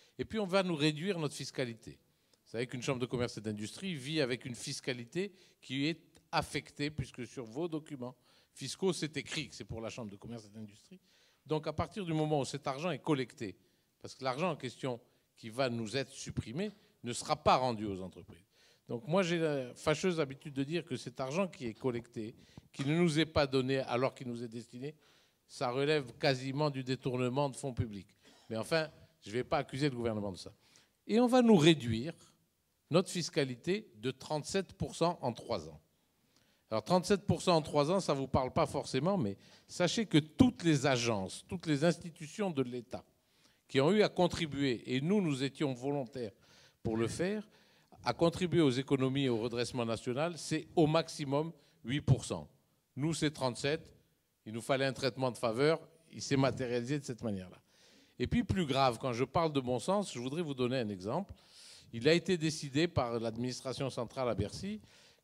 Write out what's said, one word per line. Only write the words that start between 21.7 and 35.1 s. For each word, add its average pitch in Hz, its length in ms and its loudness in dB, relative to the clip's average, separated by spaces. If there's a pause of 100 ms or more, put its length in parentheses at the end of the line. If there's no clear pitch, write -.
collecté, 117 600 -6 (360)
qui 139 140 -6
ne 147 100 2
nous 170 240 4
est 160 60 4
pas 151 220 2
donné 131 320 2
alors 127 340 0
qu'il 131 140 -12
nous 120 160 -6
est 120 40 -8
destiné, 123 480 -12 (520)
ça 127 240 -4
relève 139 460 0
quasiment 135 520 0
du 135 140 -4
détournement 127 640 0
de 123 60 -8
fonds 135 180 -6
publics. 104 420 -6 (340)
Mais 113 60 -4
enfin, 151 340 0 (320)
je - 80 -16
ne 104 40 -6
vais 123 100 0
pas - 140 0
accuser 139 320 0
le 123 60 -2
gouvernement 107 360 -2
de 85 60 -10
ça. - 160 -16 (520)
Et 208 140 4
on 247 80 6
va 254 140 6
nous 226 160 10
réduire 143 560 4 (760)
notre 180 200 4
fiscalité 160 840 -2
de 113 160 -4
trente-sept 160 640 -4
pour - 220 -8
cent 170 260 0